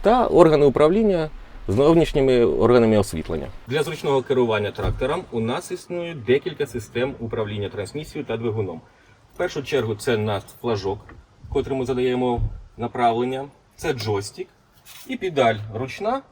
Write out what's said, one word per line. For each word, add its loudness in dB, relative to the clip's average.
та 4
органи 6
управління 4
з 0
зовнішніми 4
органами 4
освітлення. -4
Для -2
зручного -2
керування 0
трактором -4
у -4
нас -4
існує -10
декілька 0
систем -6
управління -6
трансмісією -10
та -6
двигуном. -6
В -20
першу -4
чергу -2
це -2
наш -4
флажок, -4
котрий -2
ми -2
задаємо 0
направлення, -2
це -4
джойстик -6
і -8
педаль 0
ручна -4